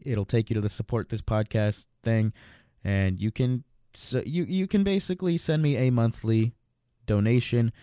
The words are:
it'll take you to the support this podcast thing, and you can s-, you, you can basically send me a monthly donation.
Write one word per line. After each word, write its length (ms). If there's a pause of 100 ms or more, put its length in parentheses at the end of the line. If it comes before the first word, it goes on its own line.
it'll 200
take 260
you 40
to 60
the 80
support 400
this 140
podcast 640 (180)
thing, 280 (520)
and 360
you 120
can 320 (280)
s-, 220 (100)
you, 200
you 240
can 160
basically 520
send 260
me 140
a 140
monthly 640 (520)
donation. 680 (100)